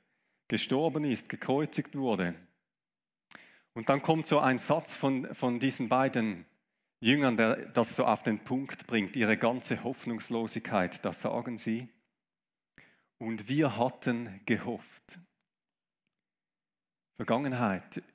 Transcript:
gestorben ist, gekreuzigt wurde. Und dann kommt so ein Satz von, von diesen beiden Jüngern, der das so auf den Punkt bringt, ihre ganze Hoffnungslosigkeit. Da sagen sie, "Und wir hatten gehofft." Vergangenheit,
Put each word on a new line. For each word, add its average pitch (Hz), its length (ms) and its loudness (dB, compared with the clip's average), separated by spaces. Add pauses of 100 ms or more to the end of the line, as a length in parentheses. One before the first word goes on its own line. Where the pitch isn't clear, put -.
(500)
gestorben 143 560 0
ist, 127 240 -2
gekreuzigt - 680 -2
wurde. 101 400 0 (1400)
Und 113 140 -8
dann 139 140 4
kommt 160 240 2
so 147 140 4
ein 131 180 4
Satz 151 400 -2
von, 135 360 0
von 120 260 0
diesen 127 280 0
beiden 117 580 2 (540)
Jüngern, 127 360 4
der 113 300 4
das - 320 0
so 131 80 4
auf 110 180 2
den 107 220 0
Punkt 131 420 -6
bringt, 104 300 0
ihre 110 180 4
ganze 120 480 0
Hoffnungslosigkeit. 113 1200 -2
Da 98 80 -2
sagen 120 460 -4
sie, 113 320 -4 (1300)
"Und 113 320 -8
wir 139 260 2
hatten 117 680 -2
gehofft." - 720 -4 (2000)
Vergangenheit, 120 840 -2 (120)